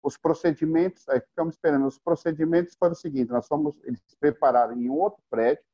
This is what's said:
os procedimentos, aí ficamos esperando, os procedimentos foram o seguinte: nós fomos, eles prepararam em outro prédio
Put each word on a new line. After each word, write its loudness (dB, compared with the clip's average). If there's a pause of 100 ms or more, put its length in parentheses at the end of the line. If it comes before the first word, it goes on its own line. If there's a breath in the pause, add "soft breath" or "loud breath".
os -6
procedimentos, -2
aí 0
ficamos -8
esperando, 0
os -6
procedimentos -2
foram 2
o -6
seguinte: -4
nós -2
fomos, -2
eles -10 (200)
prepararam 2
em -2
outro -2
prédio 0 (120)